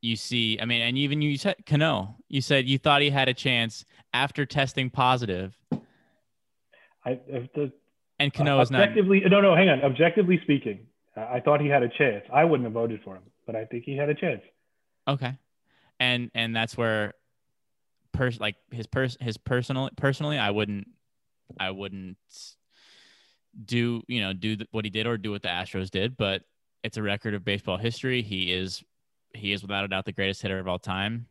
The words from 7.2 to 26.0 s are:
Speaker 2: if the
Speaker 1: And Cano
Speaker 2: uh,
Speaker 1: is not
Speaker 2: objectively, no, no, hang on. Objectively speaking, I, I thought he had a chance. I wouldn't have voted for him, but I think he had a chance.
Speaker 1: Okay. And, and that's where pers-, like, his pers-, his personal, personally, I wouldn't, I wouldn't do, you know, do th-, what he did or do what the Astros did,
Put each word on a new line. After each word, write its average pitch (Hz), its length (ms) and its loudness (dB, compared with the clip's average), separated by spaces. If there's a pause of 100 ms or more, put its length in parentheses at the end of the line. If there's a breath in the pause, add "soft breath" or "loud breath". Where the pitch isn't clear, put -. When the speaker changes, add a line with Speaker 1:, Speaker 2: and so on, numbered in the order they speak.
Speaker 2:
if 127 260 -10
the 143 180 -4 (480)
Speaker 1:
And 143 140 2
Cano 143 260 2
Speaker 2:
uh, 131 40 8
Speaker 1:
is 120 80 2
not 135 120 4
Speaker 2:
objectively, 196 380 6
no, 190 200 6
no, 196 140 8
hang 185 140 8
on. 135 140 4
Objectively 170 600 4
speaking, 120 440 0 (300)
I, 117 200 -6
I 123 40 0
thought 147 200 4
he 147 80 0
had 139 140 6
a 117 60 2
chance. 117 440 0
I 143 120 6
wouldn't 147 220 4
have 110 80 -4
voted 113 300 -2
for 95 120 -14
him, 92 60 -20 (240)
but 113 100 -8
I 110 100 -4
think 120 180 -10
he 139 120 -8
had 143 140 -2
a 151 40 2
chance. 151 280 -4 (640)
Speaker 1:
Okay. 135 280 -2 (640)
And, 123 340 0
and 113 220 -2
that's 113 200 -2
where 110 380 -2 (1000)
pers-, 123 280 -2
like, 107 160 -4 (160)
his 117 140 -10
pers-, 131 340 -2
his 117 180 -6
personal, 131 580 -2
personally, 147 420 0
I 107 120 0
wouldn't, 101 380 -2 (720)
I 95 100 -4
wouldn't 95 460 -12 (1500 soft breath)
do, 117 440 -2
you 123 120 -4
know, 95 140 -2
do 107 220 -4
th-, 110 160 -12
what 110 120 -6
he 104 60 -6
did 110 160 -2
or 120 100 -2
do 104 140 -6
what 101 120 -8
the 92 60 -6
Astros 92 420 -6
did, 110 260 -2